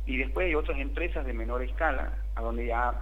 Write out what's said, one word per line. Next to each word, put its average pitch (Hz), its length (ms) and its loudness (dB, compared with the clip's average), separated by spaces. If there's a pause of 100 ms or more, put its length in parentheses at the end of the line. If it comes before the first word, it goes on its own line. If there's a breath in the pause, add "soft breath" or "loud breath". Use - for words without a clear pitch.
Y 131 120 0
después 170 300 2
hay 156 80 2
otras 156 220 0
empresas 151 480 -2
de 127 80 0
menor 117 300 -2
escala, 143 500 0 (220)
a 113 60 -2
donde 117 260 0
ya 120 340 2